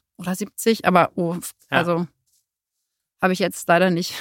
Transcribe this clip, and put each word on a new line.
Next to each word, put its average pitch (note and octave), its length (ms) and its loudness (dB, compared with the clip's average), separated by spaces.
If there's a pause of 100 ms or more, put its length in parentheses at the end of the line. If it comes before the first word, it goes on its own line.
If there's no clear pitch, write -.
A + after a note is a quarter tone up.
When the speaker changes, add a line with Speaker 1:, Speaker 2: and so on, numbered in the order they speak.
(180)
Speaker 1:
oder F3+ 180 -6
siebzig, - 500 -2
aber F#3 300 4
oh, E3+ 200 -2 (360)
Speaker 2:
Ja. - 60 2
Speaker 1:
also E3+ 280 0 (1160)
habe F#3 120 2
ich F3+ 60 -6
jetzt - 280 -6
leider F3+ 240 4
nicht F3 300 -4